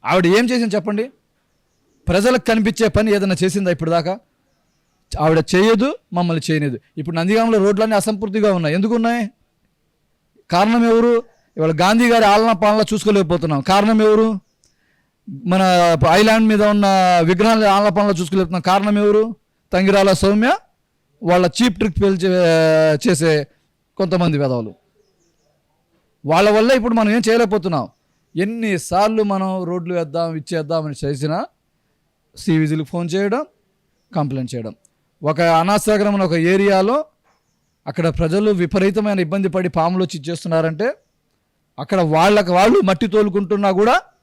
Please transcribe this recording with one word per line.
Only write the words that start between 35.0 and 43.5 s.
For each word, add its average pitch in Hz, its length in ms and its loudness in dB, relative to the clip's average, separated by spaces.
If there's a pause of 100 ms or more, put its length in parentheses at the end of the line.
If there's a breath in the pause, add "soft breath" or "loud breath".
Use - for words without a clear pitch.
ఒక 156 180 -4
అనాథాశ్రమం 202 800 0
ఒక 180 120 0
ఏరియాలో 196 720 2 (840)
అక్కడ 165 220 -2
ప్రజలు 170 420 0
విపరీతమైన 196 720 0
ఇబ్బంది 190 280 -2
పడి 180 200 -4
పాములు 175 360 -2
వచ్చి 165 160 -10
ఇచ్చేస్తున్నారంటే 165 680 -4 (880)
అక్కడ 185 220 -4
వాళ్ళకి 175 500 2
వాళ్ళు 208 300 4
మట్టి 190 260 0
తోలుకుంటున్నా 202 640 0